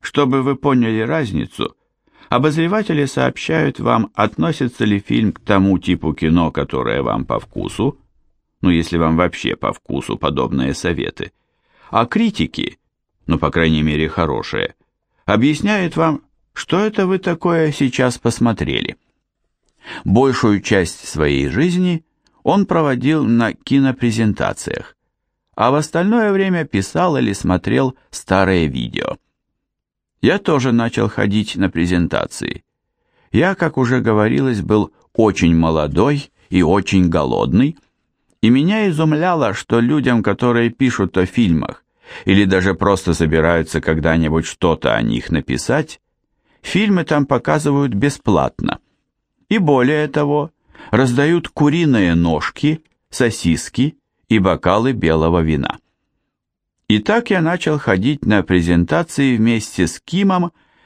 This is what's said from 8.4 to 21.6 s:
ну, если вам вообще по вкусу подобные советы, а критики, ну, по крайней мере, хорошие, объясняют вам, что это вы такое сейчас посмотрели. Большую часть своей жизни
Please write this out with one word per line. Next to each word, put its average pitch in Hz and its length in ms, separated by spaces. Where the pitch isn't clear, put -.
ну, 90 80
если 82 280
вам 80 200
вообще - 380
по 50 160
вкусу - 460
подобные 67 560
советы, - 580
а 117 160
критики, - 760
ну, 80 120
по 76 100
крайней 80 320
мере, 78 280
хорошие, 60 680
объясняют 156 680
вам, 160 260
что - 260
это 214 280
вы 185 120
такое 165 520
сейчас 127 460
посмотрели. 110 800
Большую 113 580
часть - 460
своей 71 400
жизни 175 560